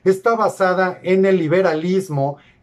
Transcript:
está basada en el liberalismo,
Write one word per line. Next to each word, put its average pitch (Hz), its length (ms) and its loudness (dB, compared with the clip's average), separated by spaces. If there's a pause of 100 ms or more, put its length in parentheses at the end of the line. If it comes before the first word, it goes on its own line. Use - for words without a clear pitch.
está 190 320 0
basada 185 680 0
en 190 220 2
el 190 120 2
liberalismo, 160 1000 -2 (260)